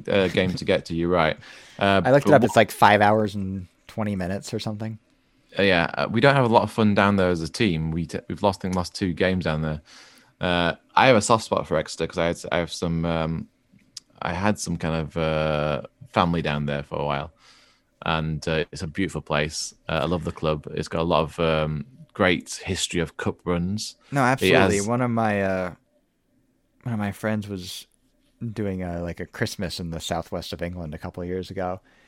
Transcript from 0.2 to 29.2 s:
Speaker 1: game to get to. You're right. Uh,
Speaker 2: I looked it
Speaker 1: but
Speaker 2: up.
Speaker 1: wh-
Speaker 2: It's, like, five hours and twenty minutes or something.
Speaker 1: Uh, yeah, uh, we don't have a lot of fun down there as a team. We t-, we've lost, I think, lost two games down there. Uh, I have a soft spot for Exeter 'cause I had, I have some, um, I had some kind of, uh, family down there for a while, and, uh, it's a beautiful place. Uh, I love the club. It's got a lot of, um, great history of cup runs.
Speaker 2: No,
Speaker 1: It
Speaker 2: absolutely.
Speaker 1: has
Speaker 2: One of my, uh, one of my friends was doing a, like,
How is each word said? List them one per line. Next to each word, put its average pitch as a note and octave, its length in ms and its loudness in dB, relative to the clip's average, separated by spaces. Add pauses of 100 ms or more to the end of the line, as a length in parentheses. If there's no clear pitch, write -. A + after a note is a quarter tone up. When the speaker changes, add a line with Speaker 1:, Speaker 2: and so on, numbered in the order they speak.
Speaker 1:
game F#2 240 0
to F2 140 -8
get F2 200 2
to. E2+ 80 -8
You're E2+ 140 -2
right. E2+ 300 2 (400)
Uh, G2 260 4
Speaker 2:
I B2+ 80 4
looked C#3 140 6
it - 40 4
Speaker 1:
but D3+ 60 8
Speaker 2:
up. A2+ 60 6
Speaker 1:
wh- - 20 2
Speaker 2:
It's, A2 120 2
like, A2 140 6
five G#2 300 6
hours G#2 340 4
and F#2+ 320 -6 (200)
twenty G#2 280 -6
minutes F#2 380 -6
or A2+ 60 -4
something. A2 400 -8 (600)
Speaker 1:
Uh, F#2 40 4
yeah, F2+ 320 4
uh, C2 160 -2
we A2 100 0
don't C#3 160 6
have C3+ 80 4
a A2+ 80 2
lot A2+ 120 6
of G#2 60 -4
fun G#2+ 240 2
down G2+ 220 4
there F#2 140 4
as E2+ 100 0
a D#2+ 80 -6
team. D#2+ 420 0
We E2 140 -4
t-, E2 140 -8 (100)
we've F#2 140 -8
lost, G2 180 2
I - 20 -20
think, F#2 120 -4
lost F2 200 -4
two F2+ 200 -2
games F#2 320 0
down D#2 160 0
there. D#2 180 -4 (580)
Uh, F2 360 0 (200)
I A#2 120 6
have C3 100 8
a G#2 60 4
soft A2+ 220 2
spot - 220 4
for D#2+ 120 0
Exeter - 280 -4
'cause - 120 -6
I E2 80 2
had, E2+ 100 0 (160)
I D#2+ 60 2
have E2+ 120 -2
some, E2 360 -2
um, D#2+ 420 -2 (720)
I F2 140 -4
had G2 240 0
some E2+ 180 -6
kind E2 180 -2
of, D#2+ 220 -4
uh, D#2 680 0 (300)
family E2+ 300 2
down D2 240 -2
there C#2+ 160 -4
for D#2 180 -8
a C#2+ 60 -4
while, D2 260 -4 (720)
and, D#2+ 420 -2
uh, D#2+ 240 0
it's - 120 -12
a F2+ 40 -8
beautiful D#2 360 -6
place. D#2 520 -4 (140)
Uh, D#2+ 140 -2
I - 20 -2
love E2 200 -2
the E2+ 80 -6
club. D#2 420 -4
It's - 140 -6
got E2+ 120 -4
a E2 40 0
lot E2 180 2
of, D2+ 180 -6
um, D#2 460 0 (260)
great - 540 0
history F2+ 340 -4
of E2 160 -4
cup - 300 -6
runs. F2+ 500 -4 (160)
Speaker 2:
No, C#3+ 120 0
Speaker 1:
It B2 40 2
Speaker 2:
absolutely. F#2+ 480 4
Speaker 1:
has G2+ 100 -2
Speaker 2:
One A#2+ 140 0
of B2 100 -2
my, A2 300 0
uh, F#2+ 340 -2 (1080)
one A#2+ 100 -6
of A2 60 -4
my G2+ 140 -2
friends G#2+ 360 -4
was F#2 380 -10 (640)
doing G2 300 -4
a, F2 200 -6
like, E2+ 180 -6